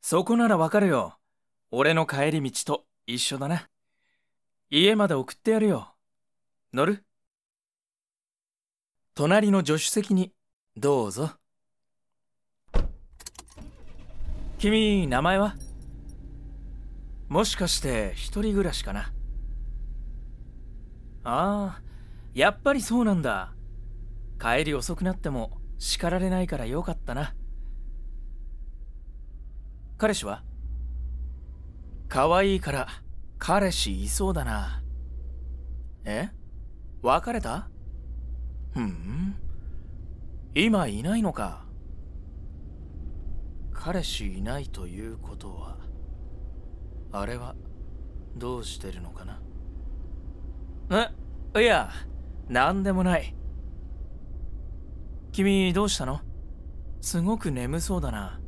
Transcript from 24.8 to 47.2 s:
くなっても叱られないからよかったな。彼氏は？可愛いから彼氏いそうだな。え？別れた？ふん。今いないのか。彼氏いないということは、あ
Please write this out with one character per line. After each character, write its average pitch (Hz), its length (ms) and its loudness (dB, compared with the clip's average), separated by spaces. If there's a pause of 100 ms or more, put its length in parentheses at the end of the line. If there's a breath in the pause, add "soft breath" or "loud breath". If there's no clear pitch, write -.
く 180 80 -2
な 185 80 4
っ - 40 -2
て 156 140 -2
も 120 300 -4 (180)
叱 - 320 0
ら 180 80 2
れ 190 100 2
な 185 140 4
い 175 60 2
か 156 80 0
ら 123 100 -2
よ 139 160 0
か 175 100 -2
っ - 60 -2
た 123 160 -4
な。 139 220 -2 (2500 soft breath)
彼 214 160 4
氏 - 140 -2
は？ 101 160 -6 (1700)
可 151 260 6
愛 196 220 6
い 180 40 2
か 143 120 -2
ら 131 160 -2 (500 loud breath)
彼 190 320 4
氏 - 320 0
い - 60 -2
そ 190 220 2
う 180 40 2
だ 147 100 0
な。 110 380 -2 (1200)
え？ 117 260 -2 (680)
別 156 320 4
れ 233 80 0
た？ 147 300 -4 (1000)
ふ 135 80 -4
ん。 110 560 -4 (1200 loud breath)
今 190 320 6
い 107 160 -2
な 202 120 2
い 226 60 2
の 185 100 2
か。 - 320 -4 (2000)
彼 170 300 -2
氏 95 360 -2
い 95 40 -2
な 123 160 0
い 139 80 -4
と 92 220 -6
い 95 180 -6
う 113 100 -8
こ - 200 -8
と 98 180 -8
は、 - 240 -8 (1300)
あ 101 120 -2